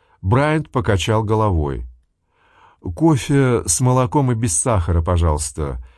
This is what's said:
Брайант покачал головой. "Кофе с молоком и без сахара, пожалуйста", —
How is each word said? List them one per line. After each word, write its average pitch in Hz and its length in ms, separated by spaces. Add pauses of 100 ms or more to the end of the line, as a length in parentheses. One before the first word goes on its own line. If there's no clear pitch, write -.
(200)
Брайант 143 500
покачал 110 540
головой. 90 640 (1080)
"Кофе 139 720
с - 140
молоком 127 500
и 123 40
без 113 220
сахара, 101 460
пожалуйста", — 78 800 (140)